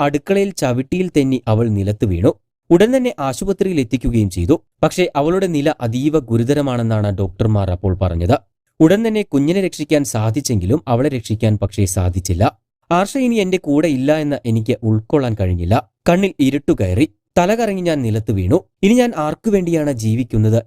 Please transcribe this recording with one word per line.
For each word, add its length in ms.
അടുക്കളയിൽ 520
ചവിട്ടിയിൽ 640
തെന്നി 320
അവൾ 200
നിലത്ത് 360
വീണു. 300
ഉടൻ 260
തന്നെ 220
ആശുപത്രിയിൽ 600
എത്തിക്കുകയും 500
ചെയ്തു. 320
പക്ഷേ 340
അവളുടെ 300
നില 340
അതീവ 380
ഗുരുതരമാണെന്നാണ് 1000
ഡോക്ടർമാർ 520
അപ്പോൾ 240
പറഞ്ഞത്. 440
ഉടൻ 280
തന്നെ 140
കുഞ്ഞിനെ 380
രക്ഷിക്കാൻ 440
സാധിച്ചെങ്കിലും 840
അവളെ 200
രക്ഷിക്കാൻ 500
പക്ഷേ 260
സാധിച്ചില്ല. 760
ആർഷ 260
ഇനി 180
എന്റെ 220
കൂടെ 320
ഇല്ല 280
എന്ന് 200
എനിക്ക് 360
ഉൾക്കൊള്ളാൻ 580
കഴിഞ്ഞില്ല. 500
കണ്ണിൽ 320
ഇരുട്ടു 320
കയറി. 360
തല 160
കറങ്ങി 280
ഞാൻ 200
നിലത്ത് 300
വീണു. 320
ഇനി 120
ഞാൻ 220
ആർക്കു 340
വേണ്ടിയാണ് 420
ജീവിക്കുന്നത് 760